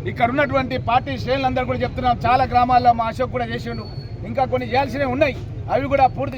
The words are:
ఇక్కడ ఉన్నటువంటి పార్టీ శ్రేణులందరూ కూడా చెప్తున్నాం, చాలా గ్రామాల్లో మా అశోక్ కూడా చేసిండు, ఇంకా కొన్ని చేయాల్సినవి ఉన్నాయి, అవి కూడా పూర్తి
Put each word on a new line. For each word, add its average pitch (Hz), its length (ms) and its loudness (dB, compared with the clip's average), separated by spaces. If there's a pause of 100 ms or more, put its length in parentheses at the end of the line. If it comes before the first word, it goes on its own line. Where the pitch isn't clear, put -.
(120)
ఇక్కడ 233 220 0
ఉన్నటువంటి 269 420 0 (140)
పార్టీ 262 240 2 (100)
శ్రేణులందరూ 254 460 0
కూడా 247 140 -2
చెప్తున్నాం, 247 320 0 (100)
చాలా 254 260 4
గ్రామాల్లో 247 480 4
మా 226 120 0
అశోక్ 247 240 -4
కూడా 240 180 -2
చేసిండు, 233 320 -6 (440)
ఇంకా 254 240 2
కొన్ని 247 180 -2
చేయాల్సినవి 269 440 0
ఉన్నాయి, 285 200 2 (380)
అవి 262 200 0
కూడా 269 120 6 (120)
పూర్తి 254 200 -4